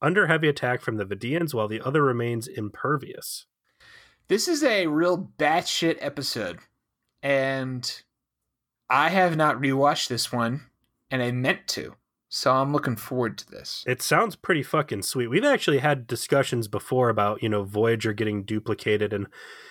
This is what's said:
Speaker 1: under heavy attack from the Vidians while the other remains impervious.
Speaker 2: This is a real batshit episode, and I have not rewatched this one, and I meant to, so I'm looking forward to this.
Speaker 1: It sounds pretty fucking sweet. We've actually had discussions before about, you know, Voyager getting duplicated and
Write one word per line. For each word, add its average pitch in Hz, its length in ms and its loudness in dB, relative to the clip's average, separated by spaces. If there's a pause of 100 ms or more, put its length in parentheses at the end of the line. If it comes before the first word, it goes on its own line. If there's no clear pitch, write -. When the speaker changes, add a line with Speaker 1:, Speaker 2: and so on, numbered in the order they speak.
Speaker 1:
under 180 240 4
heavy 160 220 2
attack 127 320 0
from 110 160 -4
the 104 80 -4
Vidians 120 500 -4
while 107 140 0
the 110 120 -6
other 147 220 0
remains 120 460 0
impervious. - 960 -6 (800)
Speaker 2:
This 220 220 2
is 311 160 2
a 202 240 4
real 170 500 2
batshit 160 640 2
episode, 113 580 -6 (640)
and 135 800 -2 (880)
I 147 200 4
have 180 260 4
not 151 240 2
rewatched 139 480 2
this - 240 -4
one, 120 300 -2 (460)
and 127 140 -2
I 120 80 0
meant 127 380 -2
to, - 260 -8 (340)
so - 220 0
I'm 135 220 2
looking 139 240 0
forward 120 420 -4
to - 100 -16
this. - 380 -14
Speaker 1:
It 123 160 -2
sounds 190 320 2
pretty 156 300 -2
fucking 139 380 -2
sweet. 123 260 -2
We've 170 160 2
actually 240 340 2
had 135 300 0
discussions 123 580 0
before 120 440 2
about, 107 340 0
you 113 40 0
know, 104 140 2
Voyager 110 500 2
getting 104 300 -2
duplicated 104 720 -2
and 101 160 -4 (420)